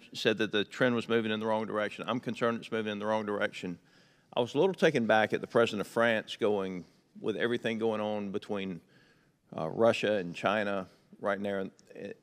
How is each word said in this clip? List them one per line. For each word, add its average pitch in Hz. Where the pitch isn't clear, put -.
said 110
that 107
the 101
trend 123
was 110
moving 113
in 107
the 110
wrong 110
direction. 101
I'm 120
concerned 117
it's -
moving 110
in 104
the 104
wrong 110
direction. 101
I -
was 120
a 139
little 185
taken 139
back 107
at -
the 98
President 113
of -
France 117
going, 98
with 104
everything 113
going 110
on 104
between, 95
uh, 80
Russia 110
and 87
China 101
right 101
now, 98